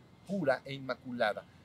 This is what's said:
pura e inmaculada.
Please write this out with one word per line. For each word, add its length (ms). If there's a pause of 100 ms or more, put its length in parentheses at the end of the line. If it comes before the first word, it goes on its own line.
(260)
pura 380
e 80
inmaculada. 720 (200)